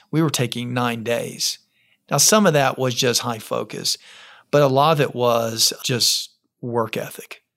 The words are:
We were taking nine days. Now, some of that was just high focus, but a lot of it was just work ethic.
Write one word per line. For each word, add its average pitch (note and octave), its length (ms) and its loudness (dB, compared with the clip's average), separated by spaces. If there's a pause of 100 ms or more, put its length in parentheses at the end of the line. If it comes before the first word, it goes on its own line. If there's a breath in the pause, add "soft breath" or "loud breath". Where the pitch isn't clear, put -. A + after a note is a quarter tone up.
(120)
We D#3 100 2
were D#3 80 2
taking B2 440 -4
nine A#2 300 -2
days. - 560 -4 (500)
Now, D3 80 0
some G#3 280 6
of E3 80 6
that C3+ 240 2
was B2+ 180 -2
just A#2+ 260 0
high A#2 180 -6
focus, A2+ 580 -6 (520 loud breath)
but D3 120 4
a C#3 60 6
lot C#3 260 4
of D3 80 2
it - 120 0
was A#2 600 0 (100)
just - 480 -2 (300)
work A#2 360 -4
ethic. - 460 -12 (140)